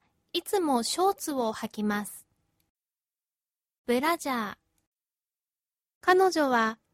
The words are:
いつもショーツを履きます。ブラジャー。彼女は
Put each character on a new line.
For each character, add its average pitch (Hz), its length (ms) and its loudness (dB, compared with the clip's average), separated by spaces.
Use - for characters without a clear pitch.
い 349 100 -6
つ - 160 -2
も 277 240 2
シ - 160 -4
ョ 392 140 4
ー - 20 0
ツ - 180 -8
を 233 220 -2
履 220 140 -10
き 214 160 -6
ま 208 220 -2
す。 - 200 -18
ブ 247 140 0
ラ 320 180 0
ジ 285 120 -6
ャ 226 240 -4
ー。 - 20 -20
彼 370 320 4
女 294 180 0
は 226 300 0